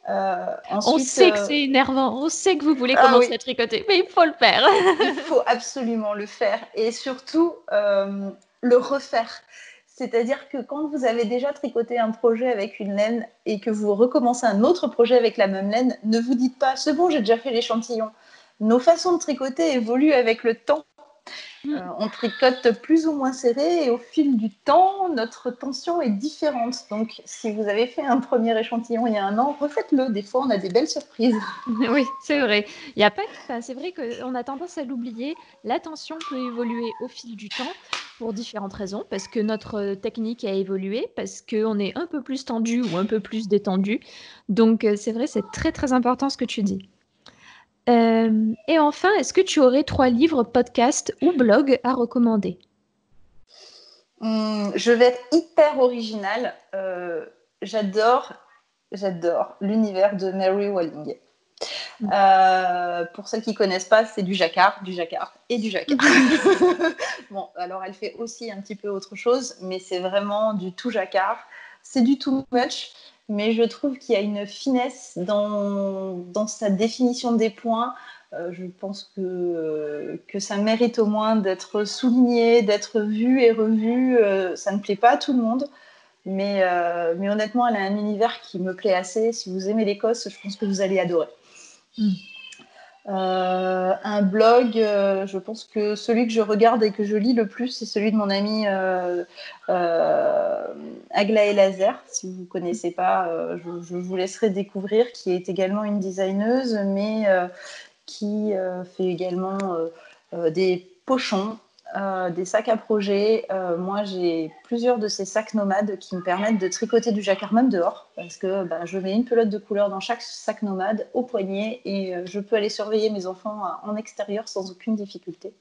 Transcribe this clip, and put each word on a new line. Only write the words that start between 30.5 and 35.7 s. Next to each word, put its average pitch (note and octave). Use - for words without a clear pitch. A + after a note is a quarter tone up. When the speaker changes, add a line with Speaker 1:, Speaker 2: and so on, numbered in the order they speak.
Speaker 1:
des F#3+
belles A#3+
surprises. A#3+
Speaker 2:
<laughs> -
Oui, A#3+
c'est D4
vrai. G#3
Il -
y G#3
a G3+
pas, F#4+
enfin, A#3+
c'est B3
vrai F4+
qu'on B3+
a B3
tendance C#4
à D4
l'oublier. B3
La A#3+